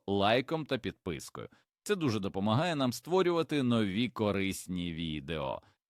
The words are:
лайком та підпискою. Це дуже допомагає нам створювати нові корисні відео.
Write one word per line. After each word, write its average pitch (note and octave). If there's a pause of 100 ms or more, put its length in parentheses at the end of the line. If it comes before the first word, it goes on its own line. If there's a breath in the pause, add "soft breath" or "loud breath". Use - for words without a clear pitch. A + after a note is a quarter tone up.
лайком A#2+
та C3
підпискою. E2 (360 soft breath)
Це G#3
дуже B2+
допомагає A2
нам C3
створювати E3
нові A2+
корисні F#2
відео. D2+ (280 soft breath)